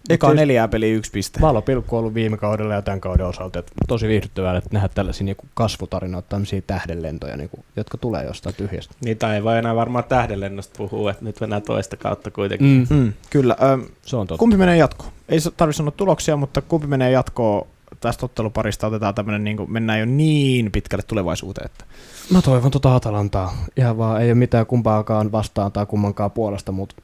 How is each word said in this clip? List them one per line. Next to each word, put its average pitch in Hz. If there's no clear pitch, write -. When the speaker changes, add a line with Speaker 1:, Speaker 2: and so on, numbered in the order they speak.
Speaker 1:
Eka 160
Speaker 2:
Mut 143
siis 151
Speaker 1:
neljää 120
peliä 110
yksi 104
piste. -
Speaker 2:
Valopilkku 123
ollut 113
viime 110
kaudella 107
ja 101
tämän 98
kauden 92
osalta, 90
et -
tosi 113
viihdyttävää, 95
että -
nähdä 101
tällaisia 98
niinku 98
kasvutarinoita, 92
tämmöisiä 101
tähdenlentoja, 82
niinku, -
jotka 107
tulee 87
jostain -
tyhjästä. -
Speaker 3:
Niin, 113
tai 107
ei 104
voi 113
enää 117
varmaan 120
tähdenlennosta 101
puhua, 104
että 110
nyt 107
mennään 107
toista 104
kautta 101
kuitenkin. 101
Speaker 2:
Mm. 131
Speaker 1:
Mm, 131
kyllä. 131
Ö, 135
Speaker 2:
Se -
on 101
totta. 82
Speaker 1:
kumpi 220
menee 180
jatkoon? -
Ei 160
sa-, 165
tarvi 156
sanoa 147
tuloksia, 170
mutta 139
kumpi 151
menee 131
jatkoon 120
tästä 117
otteluparista? 110
Otetaan 107
tämmönen, 104
niinku, 104
mennään 110
jo 110
niin 135
pitkälle 101
tulevaisuuteen, 92
että -
Speaker 2:
Mä 180
toivon 127
tota 131
Atalantaa. 101
Ihan 120
vaan 113
ei 120
oo 117
mitään 120
kumpaakaan 110
vastaan 107
tai 104
kummankaan 104
puolesta, 101
mut 95